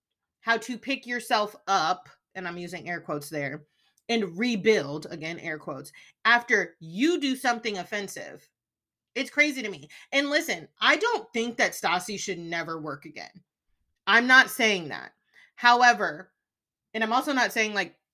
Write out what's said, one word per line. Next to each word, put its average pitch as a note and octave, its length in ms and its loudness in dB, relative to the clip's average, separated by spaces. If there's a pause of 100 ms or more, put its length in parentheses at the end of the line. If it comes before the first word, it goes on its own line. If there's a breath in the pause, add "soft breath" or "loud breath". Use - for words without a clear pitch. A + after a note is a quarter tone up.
(420)
how A#3 160 2
to A3 200 -8
pick C4+ 280 -6
yourself A3+ 500 -2 (120)
up, F#3 420 0 (260)
and F#3 120 -8
I'm E3+ 100 -8
using F3 320 -10
air E3+ 100 -6
quotes D3 300 -6
there, D3 340 -6 (460)
and G3+ 280 -2
rebuild, G3 760 0
again, E3 280 -10
air D#3 180 -8
quotes, C#3 340 -12 (340 loud breath)
after A#3 540 2
you A#3 400 0
do C4 160 -2
something A3+ 420 -2
offensive. F3 680 -10 (680)
It's C4 160 -6
crazy D4 320 0
to G#3+ 60 -6
me. D3 200 -14 (220 loud breath)
And C#4 180 2
listen, A#3+ 380 -2 (120)
I C4+ 180 4
don't A4 360 -2
think A#3 240 -2
that G3 140 2
Stassi F3+ 480 -2
should F3+ 200 -6
never E3+ 400 -6
work D3 260 -10
again. - 260 -16 (720)
I'm A#3 220 6
not B3+ 220 8
saying G3 400 0
that. D2 240 -12 (420 soft breath)
However, A3+ 760 4 (640)
and A3 100 -2
I'm A3 100 0
also C#4 200 0
not A#3 180 2
saying, G#3+ 220 0
like, F#3+ 220 -4 (180)